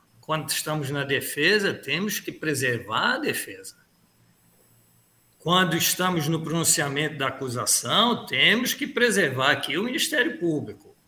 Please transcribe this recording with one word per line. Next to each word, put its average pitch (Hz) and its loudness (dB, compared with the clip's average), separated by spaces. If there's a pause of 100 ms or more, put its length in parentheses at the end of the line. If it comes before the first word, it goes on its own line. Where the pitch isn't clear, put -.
(200)
quando 156 -4
estamos 151 -2
na 143 -2
defesa, 151 2
temos 175 -4
que - -10
preservar 123 0
a 269 -2
defesa. 117 -6 (1600)
Quando 170 2
estamos 175 0
no 160 0
pronunciamento 151 0
da 139 0
acusação, 131 0
temos 180 4
que 285 -6
preservar 156 2
aqui 139 -2
o 196 0
Ministério 302 -2
Público. 143 -4 (120)